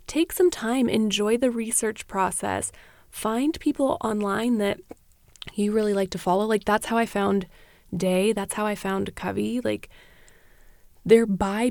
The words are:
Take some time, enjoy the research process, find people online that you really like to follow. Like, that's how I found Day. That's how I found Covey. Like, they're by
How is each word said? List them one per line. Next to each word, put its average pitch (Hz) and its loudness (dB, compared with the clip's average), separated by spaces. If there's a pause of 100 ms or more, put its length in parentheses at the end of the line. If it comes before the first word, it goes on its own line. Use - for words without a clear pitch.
Take 330 -2
some 359 4
time, 240 0
enjoy 214 2
the 254 2
research 226 -2
process, 190 -2 (380)
find 247 -2
people 277 0
online 220 0
that 202 0 (760)
you 208 0
really 214 2
like 196 0
to 180 -6
follow. 190 2
Like, 220 0
that's 208 0
how 226 0
I 233 2
found 196 0 (500)
Day. 185 2
That's 196 -6
how 214 -2
I 208 -2
found 196 -4
Covey. 208 -4
Like, - -4 (1160)
they're 226 8
by 202 0